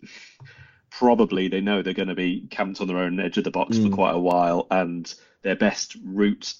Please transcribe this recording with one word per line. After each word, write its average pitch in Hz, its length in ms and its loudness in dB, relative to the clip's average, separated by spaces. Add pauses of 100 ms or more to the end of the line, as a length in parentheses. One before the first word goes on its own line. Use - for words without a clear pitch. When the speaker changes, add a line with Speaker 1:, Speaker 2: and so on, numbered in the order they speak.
(920)
Speaker 1:
probably 107 580 2
they 95 120 -2
know 101 220 0
they're 92 100 -4
gonna 92 220 -4
be 90 360 -2
camped 98 300 -6
on 95 60 -4
their 90 120 -2
own 90 200 -2
edge 90 200 -4
of 92 60 2
the 92 60 -4
box 113 280 0
Speaker 2:
Mm. 104 120 4
Speaker 1:
for 98 60 -2
quite 95 180 2
a 90 60 0
while, 87 500 2
and 87 420 -2 (300)
their 95 140 0
best - 480 0
route - 560 0